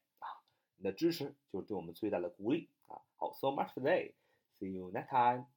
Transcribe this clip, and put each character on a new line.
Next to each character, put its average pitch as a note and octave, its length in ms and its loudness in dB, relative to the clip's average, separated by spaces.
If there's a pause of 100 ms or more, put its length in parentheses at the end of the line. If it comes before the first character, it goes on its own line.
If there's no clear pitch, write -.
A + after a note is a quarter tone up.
(180)
啊， - 220 -12 (360)
你 F#2 80 -8
的 G2 80 0
支 E3 200 2
持 C#3 220 -6 (180)
就 F#2+ 80 -2
是 E2 60 -8
对 G#2 100 -4
我 F2 60 -2
们 E2 120 -10
最 G#2+ 160 -2
大 G2 80 2
的 F2 120 0
鼓 G#2 220 0
励 E3 160 0 (200)
啊。 - 140 -14 (140)
好， - 180 -4
so - 140 0
much D#3 260 0
for C3 80 -4
today，see - 880 -2
you F#2 200 -6
next A2+ 180 -6
time， B2+ 380 4 (100)